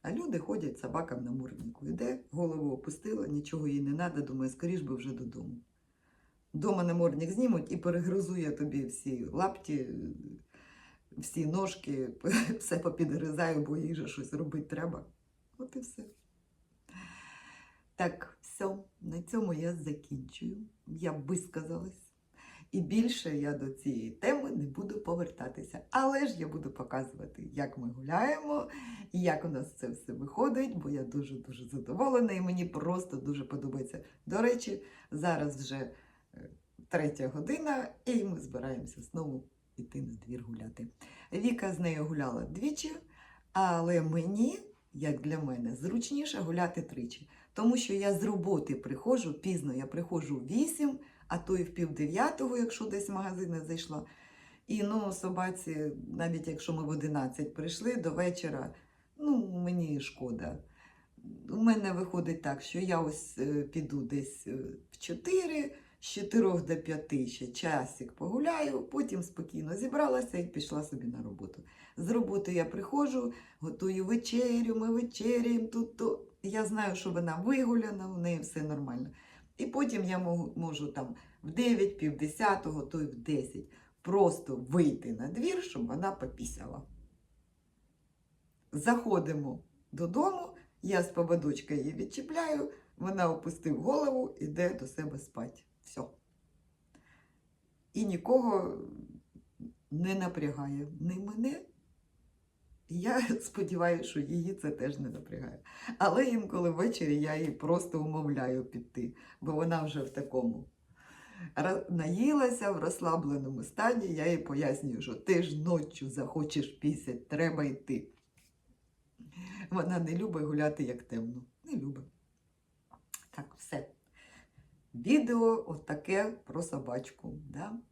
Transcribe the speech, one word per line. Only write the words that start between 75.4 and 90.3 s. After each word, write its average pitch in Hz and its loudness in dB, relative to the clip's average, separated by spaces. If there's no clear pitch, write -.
тут, 226 -2
то. - 0
Я 214 0
знаю, 202 2
що 185 -2
вона 170 0
вигуляна, 233 4
в 185 -4
неї 170 2
все 151 -4
нормально. 139 -2
І - -2
потім 233 2
я 180 2
можу, 170 0
можу 151 -2
там 127 -4
в 147 -8
дев'ять, 202 4
пів 147 0
десятого, 156 2
то - -4
й 147 0
в - -6
десять 123 -2
просто 170 4
вийти 127 4
на 117 -2
двір, 330 0
щоб 240 -4
вона 180 0
попісяла. - -8
Заходимо 156 2
додому, 294 0